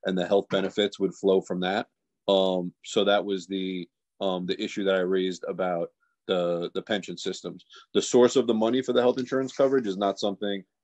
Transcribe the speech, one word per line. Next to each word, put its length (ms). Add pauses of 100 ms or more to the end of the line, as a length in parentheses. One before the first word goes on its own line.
and 140
the 80
health 240
benefits 480
would 160
flow 260
from 200
that. 260 (420)
Um, 440 (120)
so 200
that 200
was 220
the, 420 (320)
um, 260
the 160
issue 220
that 120
I 40
raised 480
about 420 (360)
the, 480
the 80
pension 340
systems. 480 (300)
The 80
source 340
of 100
the 80
money 280
for 100
the 80
health 180
insurance 340
coverage 340
is 100
not 220
something 440 (220)